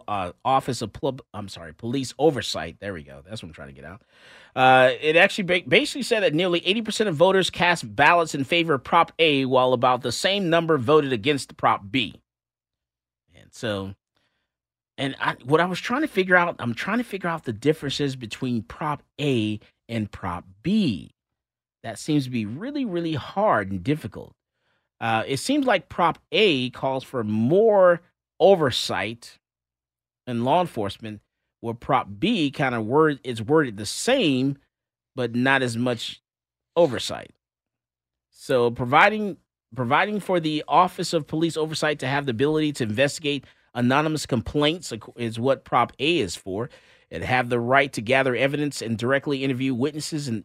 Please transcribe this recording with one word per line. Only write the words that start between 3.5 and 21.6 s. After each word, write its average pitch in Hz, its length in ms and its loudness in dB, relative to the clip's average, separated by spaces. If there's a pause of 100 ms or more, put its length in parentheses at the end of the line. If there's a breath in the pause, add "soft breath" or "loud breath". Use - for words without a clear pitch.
trying 71 160 -16
to 69 40 -20
get 69 120 -20
out. 87 160 -18 (520 loud breath)
Uh, 131 380 6 (100)
it 156 140 2
actually 190 300 4
ba-, 180 220 -2
basically 262 360 2
said 220 200 0
that 156 100 2
nearly 175 340 2
eighty 214 140 0
percent 220 280 -4
of 165 60 -2
voters 185 340 4
cast 165 460 0
ballots 160 400 4
in 139 80 -4
favor 165 300 0
of 131 100 -2
Prop 165 340 2
A, 147 280 4
while 127 260 2
about 127 300 2
the 127 100 -4
same 190 380 -2
number 165 280 2
voted 139 360 4
against 127 420 -2
Prop 104 340 0
B. 110 320 -4 (1120)
And - 180 -20
so, 101 440 -6 (1040)
and 135 220 -6
I, - 260 -4
what 156 160 4
I 175 40 2
was 185 140 -6
trying 254 220 -4
to 311 80 -2
figure 185 260 2
out, 175 240 2
I'm 120 140 -4
trying 196 240 -4
to 247 80 -4
figure 190 240 -6
out 165 160 -6
the 123 80 -4
differences 139 640 -2
between 120 460 -6
Prop - 380 -6 (200)
A 113 360 0 (300 soft breath)
and 110 240 -4
Prop 90 320 -10 (180)
B. 151 500 -2 (680)